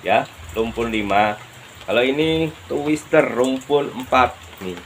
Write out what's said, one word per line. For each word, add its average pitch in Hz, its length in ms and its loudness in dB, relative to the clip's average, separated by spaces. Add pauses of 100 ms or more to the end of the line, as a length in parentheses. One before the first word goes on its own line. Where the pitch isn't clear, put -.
ya. 98 240 2 (240)
Rumpun 113 400 -4
lima. 104 480 0 (480)
Kalau 113 160 2
ini 156 480 0 (160)
twister 147 560 0
rumpun 131 640 0 (160)
empat. 127 320 2 (320)
Nih. 90 80 -8 (100)